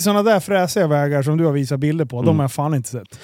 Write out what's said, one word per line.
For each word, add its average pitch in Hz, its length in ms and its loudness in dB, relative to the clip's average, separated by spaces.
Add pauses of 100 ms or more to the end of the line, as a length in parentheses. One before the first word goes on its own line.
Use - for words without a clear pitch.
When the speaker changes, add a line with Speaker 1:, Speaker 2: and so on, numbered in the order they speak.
Speaker 1:
såna 208 200 2
där 208 180 4
fräsiga 185 460 0
vägar 143 360 2
som 151 140 0
du 165 80 2
har 156 80 2
visat 139 280 -2
bilder 151 240 0
på, 123 120 -10
de 135 120 0
Speaker 2:
Mm. 160 100 4
Speaker 1:
har 143 60 0
jag 131 80 -4
fan 151 220 -2
inte 127 140 -2
sett. 120 360 -14